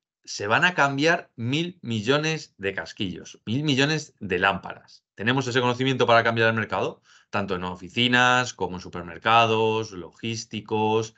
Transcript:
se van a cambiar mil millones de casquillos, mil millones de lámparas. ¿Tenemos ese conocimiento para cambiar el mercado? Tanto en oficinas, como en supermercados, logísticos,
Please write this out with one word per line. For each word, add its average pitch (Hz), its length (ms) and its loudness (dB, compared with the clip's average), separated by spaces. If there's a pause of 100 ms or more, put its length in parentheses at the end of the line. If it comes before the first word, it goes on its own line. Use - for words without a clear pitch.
(240)
se - 220 -8
van 123 180 2
a 180 100 2
cambiar 151 640 2
mil 147 460 -4
millones 143 760 -2
de 95 160 -4
casquillos, 82 720 -10
mil 131 180 -2
millones 147 580 0
de 95 180 -4
lámparas. 95 680 -2 (100)
¿Tenemos 123 320 0
ese 123 140 0
conocimiento 123 460 2
para 117 160 6
cambiar 113 260 2
el 113 60 2
mercado? 110 480 -4 (280)
Tanto 98 240 -2
en 90 100 -6
oficinas, 123 880 2
como - 240 -6
en 87 40 -8
supermercados, 110 1120 0
logísticos, 110 1300 -4